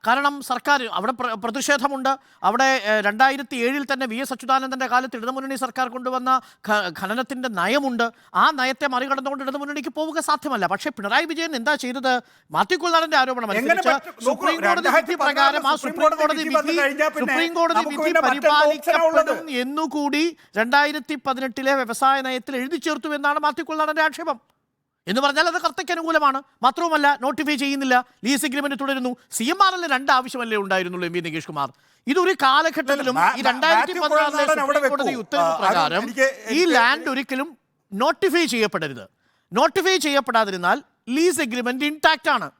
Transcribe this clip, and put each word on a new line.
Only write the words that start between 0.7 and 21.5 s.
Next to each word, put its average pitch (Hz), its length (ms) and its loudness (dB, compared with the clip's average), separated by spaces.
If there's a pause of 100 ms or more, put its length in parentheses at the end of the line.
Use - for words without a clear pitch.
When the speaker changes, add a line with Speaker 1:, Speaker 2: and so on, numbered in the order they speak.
Speaker 1:
അവിടെ 202 160 -2
പ്ര-, 240 300 -4
പ്രതിഷേധമുണ്ട്. 262 760 0 (300)
അവിടെ, 240 180 4 (220)
ഏ, 214 120 4
രണ്ടായിരത്തി 254 560 2 (100)
ഏഴിൽ 277 260 0
തന്നെ 262 200 -2
വി 233 100 -4
എസ് 262 100 -6
അച്യുതാനന്ദന്റെ 262 600 -2
കാലത്ത് 254 240 0
ഇടതുമുന്നണി 262 400 -6
സർക്കാർ 254 320 -4
കൊണ്ടുവന്ന 254 520 -2 (280)
ഖ-, 208 300 0
ഖനനത്തിന്റെ 247 500 -4
നയമുണ്ട്. 233 640 0 (240)
ആ 226 160 6
നയത്തെ 262 440 -2
മറികടന്നുകൊണ്ട് 269 500 -4
ഇടതുമുന്നണിക്ക് 285 540 -6
പോവുക 320 220 -4
സാധ്യമല്ല. 269 460 -2
പക്ഷേ 196 240 -4
പിണറായി 233 340 -2
വിജയൻ 320 360 -6
എന്താ 285 140 0
ചെയ്തത്? 254 460 -2 (300)
മാത്യു 196 260 0
കുഴൽനാടന്റെ 320 460 2
ആരോപണം 247 300 -2
Speaker 2:
എങ്ങനെ 214 80 0
Speaker 1:
അനുസരിച്ച് 349 280 2
Speaker 2:
പറ്റും? 311 240 -2
നോക്കൂ, 233 180 -2
Speaker 1:
സുപ്രീം 330 300 -2
കോടതി - 160 2
വിധി 339 100 -2
Speaker 2:
രണ്ടായിരത്തി 320 280 2
പതിനാറ് 285 200 0
Speaker 1:
പ്രകാരം 277 340 2
ആ 302 60 4
Speaker 2:
സുപ്രീം 285 200 -6
Speaker 1:
സുപ്രീം 311 160 4
Speaker 2:
കോടതി 311 120 -2
Speaker 1:
കോടതി 311 220 0
Speaker 2:
വിധി 311 120 0
വന്നു 302 160 2
Speaker 1:
വിധി 311 100 2
Speaker 2:
കഴിഞ്ഞാൽ 285 260 0
പിന്നെ 302 240 -2
Speaker 1:
സുപ്രീം 330 220 0
കോടതി 330 220 2
Speaker 2:
നമുക്ക് 302 200 0
Speaker 1:
വിധി 302 80 -2
Speaker 2:
പിന്നെ 320 160 2
മറ്റെന്ത് 285 280 2
ഓപ്ഷനാ 302 600 4
ഉള്ളത്? 320 180 4
Speaker 1:
പരിപാലിക്കപ്പെടും 311 380 -4
എന്നുകൂടി 294 600 -2 (320)
രണ്ടായിരത്തി 285 580 0 (120)
പതിനെട്ടിലെ 262 480 -2